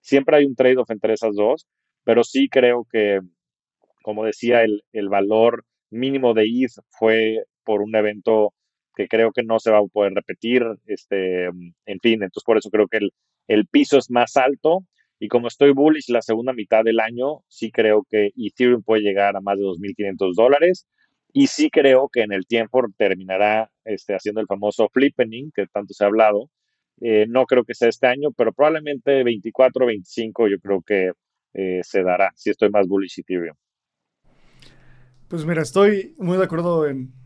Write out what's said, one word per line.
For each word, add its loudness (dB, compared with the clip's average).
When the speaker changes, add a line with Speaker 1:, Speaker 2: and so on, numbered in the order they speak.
Speaker 1:
Siempre 2
hay 6
un -4
trade-off 2
entre -2
esas -4
dos, -2
pero 4
sí -2
creo 2
que, 0
como -8
decía, 0
el, 0
el -8
valor 2
mínimo -2
de 4
eth -2
fue 0
por -2
un -4
evento 0
que -6
creo 2
que -4
no -2
se -2
va 6
a 2
poder 0
repetir, -2
este, -4
en -14
fin, 0
entonces -10
por 2
eso -6
creo 0
que -4
el, -4
el 2
piso 2
es 0
más 0
alto, 0
y -10
como -2
estoy 4
bullish 2
la 0
segunda -4
mitad 0
del 0
año, -6
sí -12
creo 2
que 0
Ethereum 0
puede 0
llegar 0
a -8
más -4
de -4
dos -6
mil -12
quinientos -4
dólares, 2
y 2
sí 0
creo 4
que -2
en -2
el -6
tiempo -2
terminará, -2
este, -8
haciendo -6
el -6
famoso -2
flippening, -2
que -6
tanto -10
se -2
ha 4
hablado. 2
Eh, 2
no 2
creo 2
que -10
sea 2
este 0
año, 0
pero 0
probablemente 0
veinticuatro, 0
veinticinco, -4
yo -2
creo -4
que, 0
eh, -6
se -2
dará. 0
Sí -6
estoy 0
más 0
bullish -4
Ethereum. -8
Speaker 2:
Pues -10
mira, -2
estoy 2
muy -2
de 2
acuerdo -2
en -8